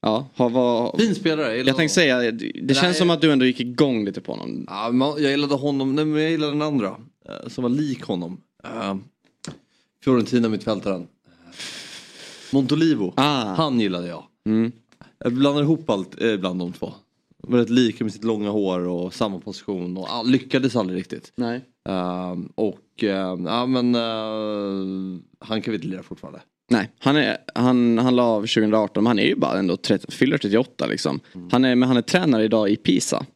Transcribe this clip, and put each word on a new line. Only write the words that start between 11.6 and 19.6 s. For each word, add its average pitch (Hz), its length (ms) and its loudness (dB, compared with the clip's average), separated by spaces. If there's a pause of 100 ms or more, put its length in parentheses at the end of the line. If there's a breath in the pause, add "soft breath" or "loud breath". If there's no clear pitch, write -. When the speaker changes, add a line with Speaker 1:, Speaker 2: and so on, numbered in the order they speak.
Speaker 2:
Montolivo. 135 640 2
Speaker 1:
Ah. 131 380 0
Speaker 2:
Han 135 260 0
gillade 90 280 -2
jag. 80 160 -12 (220)
Speaker 1:
Mm. 113 260 2 (460 soft breath)
Speaker 2:
Jag 123 140 -2
blandar 143 300 2
ihop 151 280 2
allt, 98 320 -2
eh, 110 140 2
bland 92 240 -4
de 87 120 -6
två. - 200 -10 (500)
Var 123 160 2
rätt 113 120 2
lika 117 340 2
med 104 80 -4
sitt 101 120 -14
långa 104 260 0
hår 95 300 0
och 90 340 -4
samma 101 260 -4
position 92 560 -8